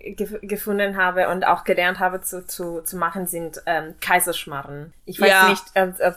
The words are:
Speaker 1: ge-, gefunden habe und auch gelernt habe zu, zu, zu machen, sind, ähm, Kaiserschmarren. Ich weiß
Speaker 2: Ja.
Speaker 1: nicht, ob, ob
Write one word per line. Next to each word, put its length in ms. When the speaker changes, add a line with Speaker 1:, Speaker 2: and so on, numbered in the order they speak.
Speaker 1:
ge-, 260
gefunden 560
habe 320
und 160
auch 200
gelernt 340
habe 220
zu, 260
zu, 340
zu 160
machen, 300
sind, 400
ähm, 340
Kaiserschmarren. 880
Ich 160
weiß 80
Speaker 2:
Ja. 200
Speaker 1:
nicht, 140
ob, 280
ob 140